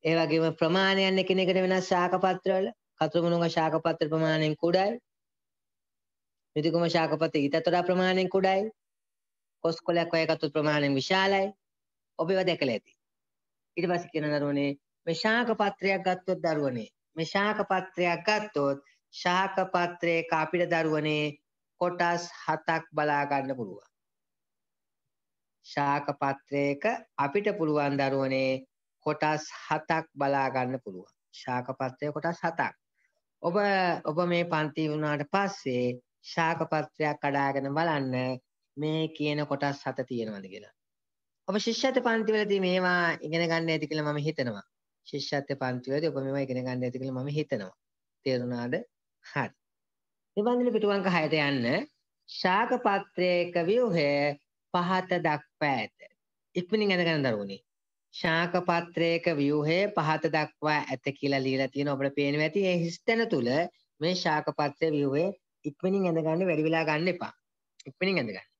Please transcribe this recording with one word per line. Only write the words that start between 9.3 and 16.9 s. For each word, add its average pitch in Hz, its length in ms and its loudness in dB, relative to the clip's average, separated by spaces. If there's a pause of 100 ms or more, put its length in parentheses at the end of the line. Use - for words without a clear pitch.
කොස් 165 160 0
කොළයක් 170 300 0
වගේ 165 160 2
එකතු 156 260 0
ප්‍රමාණයෙන් 147 420 2
විශාලයි. 190 520 2 (720)
ඔබ 160 100 -2
ඒවා 185 200 2
දැකලා 143 260 0
ඇති. - 180 -8 (840)
ඊට 170 120 -2
පස්සේ 170 220 -2
කියන 151 200 -2
දරුවනේ 143 380 0 (380)
මේ 165 100 -2
ශාක 233 380 0
පත්‍රයක් 196 480 0
ගත්තොත් 185 400 -2
දරුවනේ 139 460 0 (220)